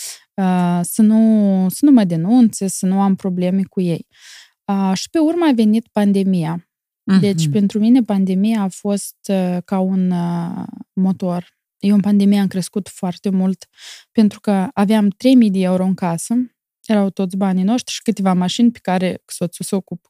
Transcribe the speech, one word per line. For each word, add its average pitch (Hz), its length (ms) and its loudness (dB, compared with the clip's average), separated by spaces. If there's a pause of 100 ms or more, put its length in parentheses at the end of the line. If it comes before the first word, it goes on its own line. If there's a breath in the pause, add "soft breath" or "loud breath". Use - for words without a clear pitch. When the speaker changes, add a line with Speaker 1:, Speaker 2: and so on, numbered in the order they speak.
(340 loud breath)
Speaker 1:
uh, 180 480 0
să - 200 -2
nu, 214 680 4
să - 140 -4
nu 294 60 4
mă 233 140 6
denunțe, 196 640 2
să 190 200 -6
nu 190 140 0
am 196 140 2
probleme 180 480 -2
cu - 180 -6
ei. 175 260 -2 (580 loud breath)
Uh, 196 300 -2
și - 160 -8
pe 330 80 -2
urmă 330 280 2
a 294 80 4
venit 220 380 2
pandemia. 190 680 0 (600)
Deci, 190 220 0
Speaker 2:
Mhm. 156 100 0
Speaker 1:
pentru 202 260 0
mine, 233 240 4
pandemia 196 600 0
a 190 60 -2
fost, - 480 -6 (120)
uh, 185 360 -2
ca 196 140 -4
un, 185 320 0
uh, 175 520 -4 (300)
motor. 185 640 -4 (220)
Eu 202 160 2
în 208 60 4
pandemie 202 400 2
am 196 60 0
crescut 185 420 -6
foarte 180 420 -8
mult, 190 360 -2 (460 loud breath)
pentru 214 280 0
că 190 340 -2
aveam 208 340 2
trei 254 260 2
mii 233 160 6
de 190 80 -2
euro 185 260 0
în 190 100 0
casă, 170 400 -4 (520)
erau 202 240 0
toți 190 260 -6
banii 190 280 0
noștri 233 300 -2
și - 80 -12
câteva 190 300 0
mașini 180 380 2
pe 233 120 -10
care 185 440 -4
soțul - 380 -10
se - 100 -6
ocupă 185 360 -8